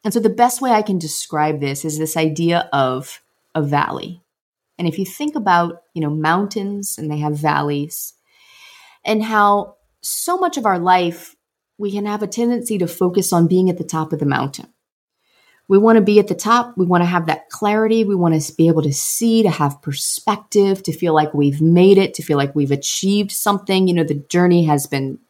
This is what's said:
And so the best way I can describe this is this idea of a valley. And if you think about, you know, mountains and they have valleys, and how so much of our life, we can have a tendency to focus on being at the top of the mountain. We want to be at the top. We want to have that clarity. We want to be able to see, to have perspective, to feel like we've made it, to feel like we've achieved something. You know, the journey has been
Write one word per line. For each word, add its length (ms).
And 100
so 60
the 100
best 320
way 100
I 100
can 180
describe 600
this 260
is 120
this 200
idea 560
of 480
a 60
valley. 600
And 100
if 120
you 60
think 300
about, 460
you 80
know, 80
mountains 880
and 120
they 100
have 180
valleys, 760
and 200
how 540
so 360
much 200
of 80
our 120
life, 580
we 140
can 140
have 160
a 60
tendency 500
to 100
focus 460
on 140
being 220
at 80
the 60
top 300
of 60
the 60
mountain. 420
We 80
want 180
to 60
be 180
at 80
the 80
top. 420
We 80
want 160
to 80
have 180
that 220
clarity. 540
We 120
want 240
to 160
be 120
able 140
to 120
see, 500
to 60
have 320
perspective, 1000
to 80
feel 220
like 200
we've 280
made 360
it, 180
to 80
feel 140
like 160
we've 180
achieved 600
something. 560
You 60
know, 100
the 260
journey 360
has 220
been 320